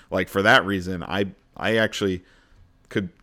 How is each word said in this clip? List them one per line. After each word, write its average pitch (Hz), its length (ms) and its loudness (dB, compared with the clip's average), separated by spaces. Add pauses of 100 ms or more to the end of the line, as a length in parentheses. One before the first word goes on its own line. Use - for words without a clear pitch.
(100)
like, 92 180 -2
for 101 140 -2
that 110 220 6
reason, 92 380 -4
I, 98 240 -2 (300)
I 107 220 -2
actually 104 440 -2 (680)
could 98 200 -4 (140)